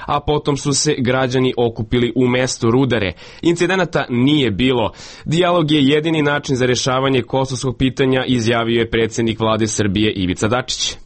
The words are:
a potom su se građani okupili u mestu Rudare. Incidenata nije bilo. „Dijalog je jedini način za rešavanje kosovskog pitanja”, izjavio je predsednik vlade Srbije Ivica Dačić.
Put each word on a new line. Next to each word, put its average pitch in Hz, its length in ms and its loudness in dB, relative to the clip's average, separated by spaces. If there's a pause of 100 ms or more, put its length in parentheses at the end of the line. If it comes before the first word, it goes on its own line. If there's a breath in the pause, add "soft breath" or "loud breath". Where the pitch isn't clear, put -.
a 147 140 -2
potom 147 380 -2
su 143 160 -2
se 147 260 0
građani 131 580 0
okupili 120 580 0
u 127 120 2
mestu 123 440 0
Rudare. 120 420 2 (280 loud breath)
Incidenata 170 680 0
nije 131 420 2
bilo. 120 400 0 (340 loud breath)
„Dijalog 170 460 2
je 147 160 4
jedini 151 340 2
način 143 340 -2
za 123 100 0
rešavanje 131 560 0
kosovskog 131 560 -4
pitanja”, 131 500 2
izjavio 117 520 0
je 113 100 0
predsednik 113 500 -2
vlade 110 280 0
Srbije 104 480 0
Ivica 92 320 -2
Dačić. 123 200 -2 (380)